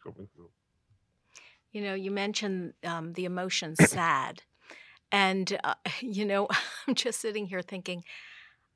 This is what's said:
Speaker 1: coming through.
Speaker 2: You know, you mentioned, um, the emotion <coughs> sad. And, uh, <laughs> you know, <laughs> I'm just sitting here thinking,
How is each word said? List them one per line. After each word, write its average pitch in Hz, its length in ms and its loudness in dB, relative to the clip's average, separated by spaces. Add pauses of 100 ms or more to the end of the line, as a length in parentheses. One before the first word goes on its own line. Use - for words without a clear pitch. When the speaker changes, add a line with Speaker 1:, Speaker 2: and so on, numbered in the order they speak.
Speaker 1:
coming 92 320 -14
through. 85 140 -20 (1200)
Speaker 2:
You 208 100 -6
know, 196 120 -2
you 190 180 -4
mentioned, 202 640 0 (100)
um, 170 300 -4
the 180 120 -2
emotion 180 500 -2
<coughs> - 20 0
sad. 156 640 4 (680)
And, 190 520 4
uh, - 120 2 (120)
<laughs> - 140 -4
you 214 240 0
know, 196 220 4 (200)
<laughs> - 200 -10
I'm 262 80 4
just - 260 0
sitting 214 240 -2
here 180 160 -4
thinking, 180 420 -6 (720)